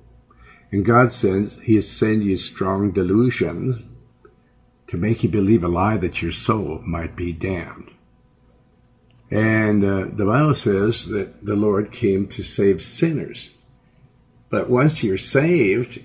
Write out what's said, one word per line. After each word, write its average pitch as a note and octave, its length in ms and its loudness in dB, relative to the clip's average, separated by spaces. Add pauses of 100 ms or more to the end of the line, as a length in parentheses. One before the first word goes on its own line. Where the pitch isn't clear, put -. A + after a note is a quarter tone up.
(720)
And G2 140 0
God A#2+ 280 4
sends, G2+ 500 -2
he A2 180 4
sends G#2+ 460 0
you F#2+ 100 0
strong F#2+ 560 -2
delusions G2 920 0 (1040)
to - 80 -8
make G2+ 260 -2
you G2+ 60 4
believe F#2+ 360 4
a F2 40 0
lie F#2+ 280 0
that F2 260 -4
your E2+ 100 -4
soul F2+ 520 -4
might E2 320 -6
be F2 160 -6
damned. F2 600 -8 (1400)
And, G#2+ 540 2
uh, G2 280 0
the G#2 120 -2
Bible C3+ 300 4
says G#2 520 0
that G2+ 380 -6
the G2+ 120 -2
Lord G#2 360 0
came G2 360 0
to - 140 -12
save G2 400 0
sinners. - 680 -4 (1000)
But G#2 200 -2
once C#3 340 2
you're F#2+ 140 0
saved B2+ 880 0